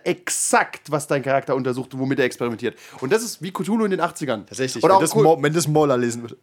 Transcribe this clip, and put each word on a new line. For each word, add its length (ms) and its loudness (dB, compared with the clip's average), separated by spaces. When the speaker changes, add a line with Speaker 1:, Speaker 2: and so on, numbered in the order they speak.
Speaker 1:
exakt, 840 -2
was 160 -2
dein 160 -2
Charakter 320 0
untersucht, 340 -4
womit 200 -2
er 60 4
experimentiert.“ 520 -4
Und 100 -4
das 100 2
ist 220 -10
wie 80 -8
Cthulhu 320 -2
in 80 0
den 80 -2
achtzigern. 480 -4
Speaker 2:
Tatsächlich, 340 -6
Speaker 1:
Oder 120 6
Speaker 2:
wenn 40 8
Speaker 1:
auch 40 2
Speaker 2:
das 140 0
Speaker 1:
cool. 80 6
Speaker 2:
Mo-, 200 6
wenn 100 2
das 140 0
Mauler 300 4
lesen 240 -2
würde. 220 -14